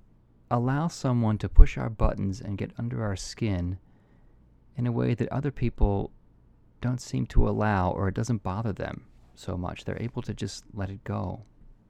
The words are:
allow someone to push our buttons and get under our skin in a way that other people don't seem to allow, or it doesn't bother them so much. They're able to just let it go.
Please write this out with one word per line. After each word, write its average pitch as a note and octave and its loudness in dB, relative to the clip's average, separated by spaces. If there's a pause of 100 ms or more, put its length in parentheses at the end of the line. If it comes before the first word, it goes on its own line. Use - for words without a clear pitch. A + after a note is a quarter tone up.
(500)
allow C3 0
someone A#2 0
to G2 -4
push - 10
our A#2+ -2
buttons G2 0
and G2 -6
get G#2+ -6
under A#2+ -6
our G2+ -4
skin F#2 -4 (1000)
in B2 -2
a A#2+ 0
way B2 2
that - -2
other - -2
people G#2 0 (720)
don't B2 -2
seem B2+ -4
to - 6
allow, G#2 2
or G2 -2
it G2 -2
doesn't A2+ -2
bother G2+ -4
them - -8 (280)
so F#2 -8
much. - -6
They're F#2+ -6
able A#2 -6
to G#2 -6
just - -8 (100)
let G2 -6
it G2 -12
go. G2+ -6 (460)